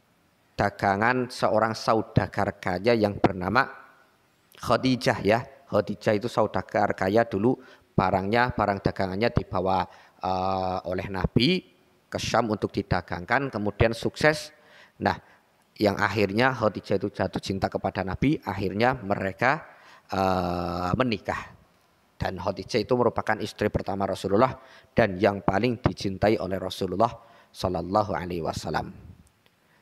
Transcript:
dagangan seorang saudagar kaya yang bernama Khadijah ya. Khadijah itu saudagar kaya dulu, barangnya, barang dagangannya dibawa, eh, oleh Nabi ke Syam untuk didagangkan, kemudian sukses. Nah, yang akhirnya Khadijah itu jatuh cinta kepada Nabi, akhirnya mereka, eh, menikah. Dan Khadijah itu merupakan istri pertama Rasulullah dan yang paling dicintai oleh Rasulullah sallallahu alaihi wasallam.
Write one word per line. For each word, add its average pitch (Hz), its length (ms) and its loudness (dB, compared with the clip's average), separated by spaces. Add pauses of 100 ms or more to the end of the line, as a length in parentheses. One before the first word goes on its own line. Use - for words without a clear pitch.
(540)
dagangan 110 800 0
seorang 110 400 2
saudagar 107 880 0
kaya 95 320 0
yang 101 240 2
bernama 95 480 0 (960)
Khadijah 117 640 2
ya. 110 160 4 (300)
Khadijah 104 500 0
itu 117 80 -4
saudagar 104 640 0
kaya 104 320 2
dulu, 110 320 0 (400)
barangnya, 101 560 2
barang 101 300 0
dagangannya 95 500 0
dibawa, 92 540 0 (340)
eh, 92 640 -2
oleh 92 240 -4
Nabi 113 640 0 (400)
ke - 80 -4
Syam 113 320 2
untuk 104 180 -2
didagangkan, 92 800 -2
kemudian 110 480 0
sukses. - 580 0 (480)
Nah, 98 160 2 (640)
yang 101 180 4
akhirnya 104 540 2
Khadijah 107 480 0
itu 101 100 -4
jatuh - 320 -4
cinta 95 300 -2
kepada 98 340 -4
Nabi, 131 380 0
akhirnya 101 580 0
mereka, 101 640 -2 (460)
eh, 90 880 0
menikah. - 560 -2 (580)
Dan 92 240 -6
Khadijah 95 480 -2
itu 127 80 2
merupakan 110 480 2
istri 107 320 -2
pertama 98 320 -4
Rasulullah 98 480 2 (400)
dan 101 240 2
yang 101 240 2
paling 110 400 0
dicintai 101 560 0
oleh 92 240 -4
Rasulullah 92 480 -2 (400)
sallallahu 92 640 -2
alaihi 85 320 -4
wasallam. - 480 -6 (880)